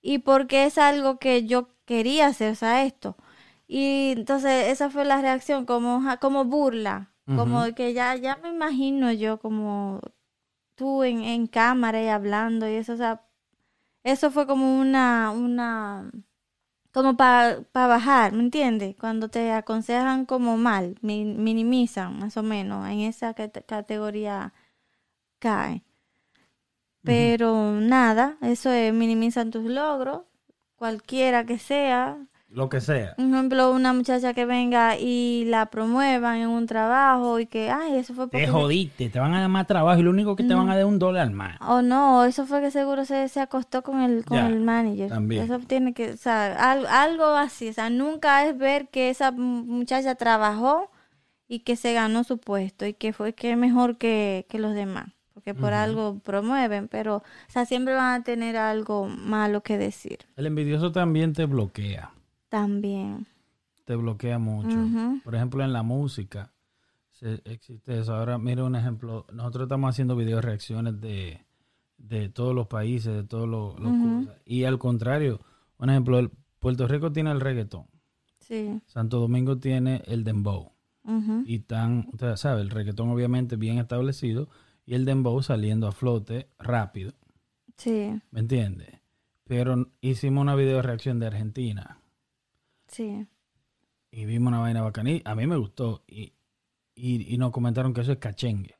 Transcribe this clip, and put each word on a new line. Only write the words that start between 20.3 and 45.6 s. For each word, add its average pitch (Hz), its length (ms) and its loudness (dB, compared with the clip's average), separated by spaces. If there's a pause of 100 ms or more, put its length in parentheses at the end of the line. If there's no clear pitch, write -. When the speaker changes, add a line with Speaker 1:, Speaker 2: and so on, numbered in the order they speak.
Speaker 1:
mal, 202 460 0
mi-, 214 240 -2
minimizan 220 920 0
más 214 180 -8
o 220 60 -4
menos, 202 460 -4
en 208 120 -4
esa 226 340 -6
cate-, 214 300 -10
categoría 214 880 -6 (840)
cae. 202 380 0
Speaker 2:
Ujú. - 60 -10 (1200)
Speaker 1:
Pero 226 760 2
nada, 247 640 4
eso 240 300 0
es, 226 200 2
minimizan 226 580 2
tus 226 140 -6
logros, 277 580 -4 (540)
cualquiera 240 680 0
que 240 120 -4
sea. 277 600 0 (300)
Speaker 2:
Lo 131 200 -4
que 131 120 -2
sea. 113 340 -2
Speaker 1:
Por 254 120 -2
ejemplo, 262 460 4
una 254 200 4
muchacha 254 420 0
que 240 100 0
venga 240 540 2
y 240 480 0
la 226 200 2
promuevan 240 720 0
en 226 100 0
un 233 180 0
trabajo 240 720 2
y 226 80 -2
que, 220 240 -2
"Ay, 294 240 0
eso 254 180 -2
fue 254 140 -6
Speaker 2:
Te 254 60 -10
Speaker 1:
porque" 151 160 2
Speaker 2:
jodiste, 147 600 2
te 123 120 -2
van 147 140 2
a 185 60 2
dar 190 80 2
más 190 200 2
trabajo 170 320 6
y - 20 6
lo 170 80 6
único 202 240 2
que 208 80 -2
te 247 100 4
van 185 100 4
a - 20 4
Speaker 1:
Mm. 190 100 2
Speaker 2:
dar 196 60 4
es 196 40 6
un 202 140 4
dólar 180 320 2
más. 98 300 -8
Speaker 1:
O 247 200 2
no, 254 440 6
eso 254 220 2
fue 285 140 0
que 285 120 0
seguro 277 320 0
se, 269 240 -2
se 277 120 -4
acostó 262 420 -4
con 269 180 -2
el, 240 240 2
con 240 140 0
Speaker 2:
Ya, 240 100 4
Speaker 1:
el 226 120 2
manager. 220 500 0
Speaker 2:
también. 117 340 0
Speaker 1:
Eso 240 160 -4